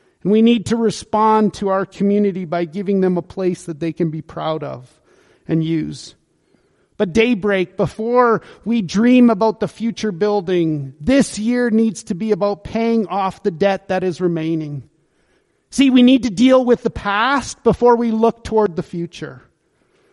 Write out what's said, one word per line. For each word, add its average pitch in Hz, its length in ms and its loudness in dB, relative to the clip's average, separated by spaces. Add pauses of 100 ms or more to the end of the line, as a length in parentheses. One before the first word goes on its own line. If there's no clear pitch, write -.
(240)
And 185 80 2
we 220 100 4
need 233 240 4
to 233 100 0
respond 214 800 0
to 202 140 -4
our 190 180 0
community 202 600 -2
by 170 180 -4
giving 190 360 -2
them 185 160 2
a 170 60 -4
place 180 440 -6
that 160 120 -10
they 165 140 -6
can 165 180 -2
be 156 120 -10
proud 156 420 -8
of 131 360 -14 (460)
and 160 160 -2
use. 151 540 -6 (800)
But 196 160 -4
Daybreak, 202 640 0
before 226 680 0 (220)
we 233 180 -2
dream 240 480 4
about 220 300 0
the 185 80 -4
future 214 440 -6
building, 170 880 -2
this 254 380 0
year 240 320 0
needs 220 340 0
to 202 120 -6
be 214 160 -2
about 202 320 -4
paying 226 420 -2
off 190 380 -6
the 196 80 -2
debt 190 340 -2
that 185 160 -2
is 185 180 -4
remaining. 160 720 -4 (800)
See, 269 200 2
we 247 120 6
need 254 220 4
to 240 60 -2
deal 254 340 4
with 240 180 2
the - 80 -4
past 233 720 -4
before 240 320 4
we 233 160 0
look 220 320 0
toward 214 320 0
the 165 80 -6
future. 156 600 -12 (680)